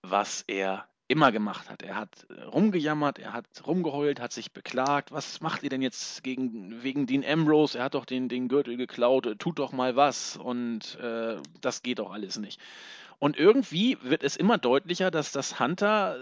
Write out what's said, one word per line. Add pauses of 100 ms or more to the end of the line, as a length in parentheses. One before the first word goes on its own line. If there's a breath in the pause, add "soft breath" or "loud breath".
was
er (200)
immer
gemacht
hat.
Er
hat,
äh,
rumgejammert,
er
hat (200)
rumgeheult,
hat
sich
beklagt.
"Was
macht
ihr
denn
jetzt
gegen,
wegen
Dean
Ambrose?
Er
hat
doch
den,
den
Gürtel
geklaut,
äh,
tut
doch
mal
was
und,
äh, (180)
das
geht
doch
alles
nicht." (580 loud breath)
Und
irgendwie
wird
es
immer
deutlicher,
dass
das
Hunter